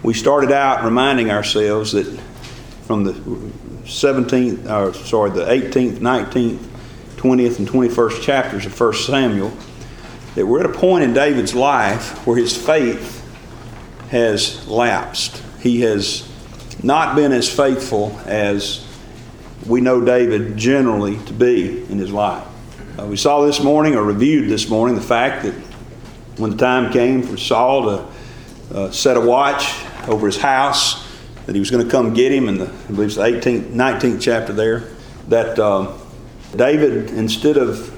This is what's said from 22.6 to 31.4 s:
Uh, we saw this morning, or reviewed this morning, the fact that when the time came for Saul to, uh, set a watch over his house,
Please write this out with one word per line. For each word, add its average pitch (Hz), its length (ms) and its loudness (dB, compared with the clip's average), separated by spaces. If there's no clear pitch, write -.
Uh, 104 80 -10
we 101 100 -4
saw 147 260 4
this 143 160 2
morning, 147 360 4
or 107 80 2
reviewed 113 460 2
this 110 200 -2
morning, 113 240 2
the 101 80 -2
fact 123 440 0
that 92 100 -4
when 110 120 -2
the 98 80 -4
time 127 340 2
came 123 300 4
for 104 160 -6
Saul 127 460 2
to, 101 240 -2
uh, 98 160 -4
set 123 280 2
a 117 40 4
watch 135 540 2
over 107 180 2
his 98 120 0
house, 139 680 0